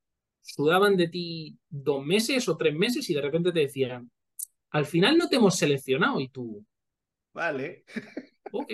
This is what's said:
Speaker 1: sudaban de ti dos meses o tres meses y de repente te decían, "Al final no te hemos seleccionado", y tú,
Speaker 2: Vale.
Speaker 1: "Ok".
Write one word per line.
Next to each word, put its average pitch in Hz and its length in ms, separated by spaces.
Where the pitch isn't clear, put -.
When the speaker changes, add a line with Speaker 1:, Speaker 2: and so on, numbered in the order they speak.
Speaker 1:
sudaban 185 560
de 170 120
ti 165 480
dos 139 360
meses 226 440
o 156 80
tres 156 180
meses 240 340
y 175 40
de 139 80
repente 165 320
te 165 80
decían, 123 500
"Al 147 140
final 214 320
no 339 120
te 285 80
hemos 202 200
seleccionado", 151 600
y 131 100
tú, 110 360
Speaker 2:
Vale. 156 520
Speaker 1:
"Ok". - 220